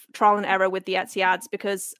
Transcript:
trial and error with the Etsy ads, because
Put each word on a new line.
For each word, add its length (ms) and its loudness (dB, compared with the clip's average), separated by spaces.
trial 240 4
and 80 -4
error 240 2
with 160 -4
the 100 -2
Etsy 280 -4
ads, 260 0
because 500 -6